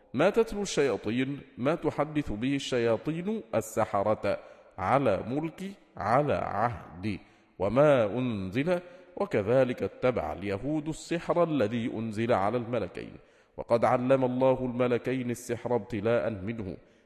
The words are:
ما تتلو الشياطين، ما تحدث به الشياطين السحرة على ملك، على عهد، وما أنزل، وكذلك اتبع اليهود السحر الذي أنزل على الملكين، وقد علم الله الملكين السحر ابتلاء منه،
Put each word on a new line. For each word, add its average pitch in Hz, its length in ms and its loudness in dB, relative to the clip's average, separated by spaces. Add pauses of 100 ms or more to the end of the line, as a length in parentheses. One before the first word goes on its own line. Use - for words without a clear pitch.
(140)
ما 165 160 4
تتلو 208 320 0
الشياطين، 131 800 0 (180)
ما 135 160 0
تحدث 151 580 -2
به 123 220 -2
الشياطين 156 880 0 (120)
السحرة 104 840 0 (400)
على 101 480 2
ملك، 156 360 -6 (340)
على 123 380 2
عهد، 90 840 -2 (400)
وما 117 600 4
أنزل، 127 600 -2 (360)
وكذلك 123 680 2
اتبع 95 500 -2
اليهود 110 560 -4
السحر 170 560 0
الذي 120 500 0
أنزل 113 380 0
على 104 240 2
الملكين، 101 560 -4 (440)
وقد 117 280 2
علم 127 400 4
الله 127 400 2
الملكين 123 680 0
السحر 117 460 -4
ابتلاء 113 540 0
منه، 101 460 -8 (300)